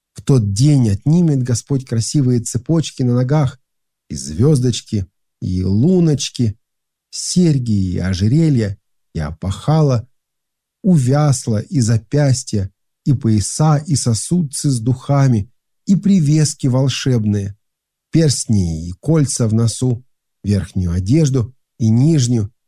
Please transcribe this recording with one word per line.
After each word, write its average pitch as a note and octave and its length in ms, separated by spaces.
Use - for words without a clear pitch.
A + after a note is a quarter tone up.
В - 80
тот G#2+ 320
день B2+ 360
отнимет D3 540
Господь C3 420
красивые B2 560
цепочки D3 640
на A#2+ 120
ногах, C3 440
и - 60
звёздочки, G#2+ 920
и F#2 220
луночки, C3 960
серьги A#2 840
и F#2+ 40
ожерелья, G#2+ 800
и D#2+ 60
опахала, A#2 880
увясла C#3 760
и E3 180
запястья, A#2 920
и C#3+ 80
пояса, A#2 640
и D3+ 180
сосудцы C#3+ 760
с B2 100
духами, B2+ 720
и G3+ 100
привески D#3 720
волшебные, A2+ 920
перстни F#2+ 800
и - 20
кольца C3+ 560
в G#2+ 60
носу, A#2 520
верхнюю F#2+ 480
одежду B2+ 640
и A2 100
нижнюю, A#2+ 640